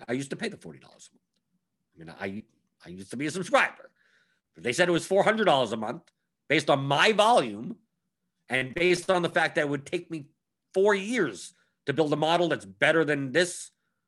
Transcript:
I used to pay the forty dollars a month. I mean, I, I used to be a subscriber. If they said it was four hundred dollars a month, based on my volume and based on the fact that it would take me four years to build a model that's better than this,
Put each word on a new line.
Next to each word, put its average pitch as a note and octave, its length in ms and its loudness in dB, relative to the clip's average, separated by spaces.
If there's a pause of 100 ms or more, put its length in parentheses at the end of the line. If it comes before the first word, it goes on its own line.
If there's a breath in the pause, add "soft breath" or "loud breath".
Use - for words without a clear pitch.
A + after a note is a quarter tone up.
I A#2+ 60 -4
used C#3 160 -6
to - 60 -8
pay - 140 -8
the - 80 -18
forty D#2+ 220 -18
dollars - 320 -20
a - 920 -20
month. E2 160 -18
I G2 80 -6
mean, G2 160 -10 (420)
I, - 20 -20
I E2+ 40 -16
used F#2+ 200 -14
to A#3 60 -10
be D3 80 -4
a D3 60 -4
subscriber. F#3+ 580 0 (640)
If E2 80 -20
they A#2+ 100 0
said F3 140 2
it F3 40 4
was E3 160 0
four F#3+ 160 4
hundred G#3+ 220 2
dollars C3 260 2
a A#2 60 -4
month, A2+ 260 -8 (440)
based D3+ 220 0
on C#3 160 2
my D#3+ 280 4
volume F#3 640 2 (720)
and C3 280 -4
based F3 340 0
on F3+ 140 2
the D#3+ 60 0
fact D#3+ 260 0
that E3 60 0
it D3 80 -2
would C#3+ 180 -6
take F3 240 -8
me D3+ 160 -10 (460)
four G3+ 200 4
years G3 600 -4 (340)
to C#3 60 -2
build D3 200 0
a - 20 -2
model E3 320 2
that's A2+ 180 -4
better D3+ 380 2
than C#3+ 280 -2
this, E3+ 400 -2 (360)